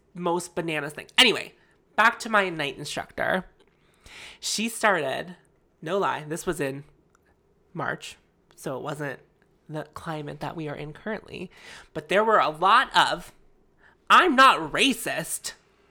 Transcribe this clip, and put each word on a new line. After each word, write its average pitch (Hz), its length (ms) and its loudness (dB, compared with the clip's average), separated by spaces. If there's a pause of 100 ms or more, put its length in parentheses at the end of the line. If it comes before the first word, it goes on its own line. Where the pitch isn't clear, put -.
(140)
most 175 400 -2
bananas 156 400 -4
thing. - 140 -16 (100)
Anyway, - 360 -2 (420)
back 220 240 2
to 226 100 -10
my 202 200 2
night 151 280 -6
instructor. - 680 -4 (920)
She - 300 -4
started, 170 640 -2 (460)
no 175 160 -4
lie, 143 300 -2
this 165 180 -8
was 160 160 -4
in 139 220 -6 (880)
March, - 440 -8 (380)
so 135 220 -8
it - 60 -10
wasn't 147 360 -8 (480)
the 151 160 -10 (120)
climate 147 440 -10
that 147 160 -10
we 156 140 -8
are 139 60 -10
in 147 180 -12
currently. - 560 -12 (440)
But 156 140 -10
there 202 160 2
were 220 160 6
a 143 100 4
lot 190 460 4
of, 156 380 2 (760)
"I'm 269 260 8
not 170 360 6
racist, - 840 -2 (380)